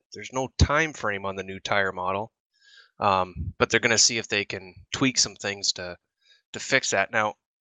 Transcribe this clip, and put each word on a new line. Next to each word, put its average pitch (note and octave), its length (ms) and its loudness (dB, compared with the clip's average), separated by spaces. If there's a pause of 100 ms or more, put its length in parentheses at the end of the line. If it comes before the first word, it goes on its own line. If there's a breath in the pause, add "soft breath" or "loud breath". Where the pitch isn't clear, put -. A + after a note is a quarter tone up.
(140)
there's G#2 200 -14
no C3 240 -2
time D3+ 360 4
frame G2+ 320 -4
on F#2+ 100 -4
the F#2+ 80 -6
new F#2+ 160 -10
tire G2 320 2
model, F#2 400 -2 (680 soft breath)
um, F#2 580 0
but A#2+ 120 2
they're A2+ 100 4
gonna A2+ 180 2
see A#2+ 200 4
if G#2 120 -6
they G2+ 160 0
can F#2+ 280 -10 (200)
tweak C3 240 2
some G2+ 180 0
things G2+ 380 -4
to, F2+ 240 -8 (560 soft breath)
to A2+ 60 -8
fix - 320 0
that. G2 200 0
Now, G#2+ 240 0 (260)